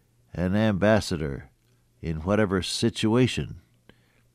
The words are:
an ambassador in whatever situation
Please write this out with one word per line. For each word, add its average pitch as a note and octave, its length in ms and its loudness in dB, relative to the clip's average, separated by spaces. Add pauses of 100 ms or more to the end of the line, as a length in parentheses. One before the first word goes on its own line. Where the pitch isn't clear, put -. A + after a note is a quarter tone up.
(320)
an F#2 220 -2
ambassador G2 960 0 (500)
in D#2 180 -6
whatever F#2+ 440 2
situation A2+ 960 0 (760)